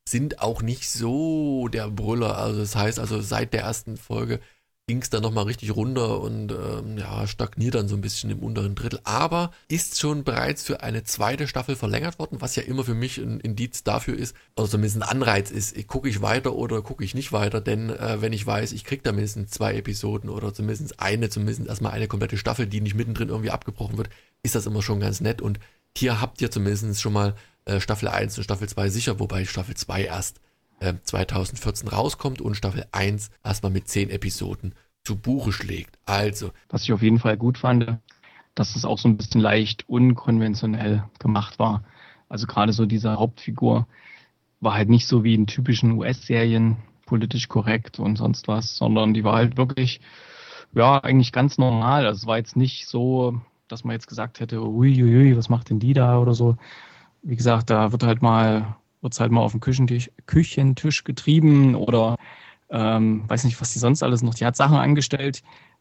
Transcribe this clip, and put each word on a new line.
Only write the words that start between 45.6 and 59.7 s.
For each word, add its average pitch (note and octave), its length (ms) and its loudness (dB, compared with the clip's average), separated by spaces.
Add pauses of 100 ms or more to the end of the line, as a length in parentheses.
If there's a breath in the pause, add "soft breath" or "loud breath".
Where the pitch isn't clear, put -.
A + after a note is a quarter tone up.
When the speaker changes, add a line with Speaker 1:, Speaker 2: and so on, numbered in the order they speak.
Speaker 2:
U-S-Serien A2+ 840 2 (300)
politisch A2+ 420 0
korrekt A2 500 0
und G#2+ 180 0
sonst A2+ 320 -2
was, A2+ 280 -2
sondern A2 380 4
die G#2+ 100 0
war G#2+ 100 4
halt A#2+ 220 4
wirklich, B2+ 440 0 (760 loud breath)
ja, C3+ 280 6
eigentlich B2 300 6
ganz C3+ 260 2
normal. B2 480 4
Also G#2 160 -2
es A2 40 -12
war A2+ 120 2
jetzt - 180 -6
nicht C3 300 0
so, B2 540 0 (280)
dass A#2+ 160 -12
man A#2 100 -4
jetzt A2+ 140 -10
gesagt A2+ 320 -10
hätte, A2+ 220 -6
„Uiuiui, B2 720 8
was A2+ 120 0
macht A#2+ 220 0
denn A2 100 2
die B2+ 140 4
da?“ B2 240 6
oder A#2+ 160 4
so. A#2 220 4 (640 loud breath)
Wie C3+ 140 -4
gesagt, A#2 340 2
da A2 200 4
wird A#2+ 140 0
halt A#2 180 2
mal, A2 540 4 (240)
wird's - 180 -6
halt A#2 140 2
mal A2+ 80 6
auf A2+ 100 2
dem A#2 100 -2
Küchentisch, B2 500 0 (160)